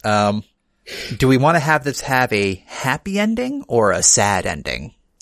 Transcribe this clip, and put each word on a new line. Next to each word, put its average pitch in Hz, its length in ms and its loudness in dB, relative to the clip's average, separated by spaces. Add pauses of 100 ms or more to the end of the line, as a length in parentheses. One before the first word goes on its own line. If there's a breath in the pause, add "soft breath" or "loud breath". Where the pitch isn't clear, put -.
um, 104 380 2 (720 loud breath)
do 131 100 2
we 131 100 6
wanna 156 220 4
have 147 240 0
this 139 180 -6
have 127 300 0
a 101 340 0
happy 156 540 -4
ending 247 480 -2
or 107 240 2
a 87 100 0
sad 101 440 2
ending? 76 480 -8 (280)